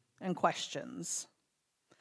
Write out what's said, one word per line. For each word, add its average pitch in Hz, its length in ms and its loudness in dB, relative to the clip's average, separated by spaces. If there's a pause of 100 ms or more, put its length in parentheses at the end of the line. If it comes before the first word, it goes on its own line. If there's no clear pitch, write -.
(220)
and 185 140 0
questions. - 920 0 (720)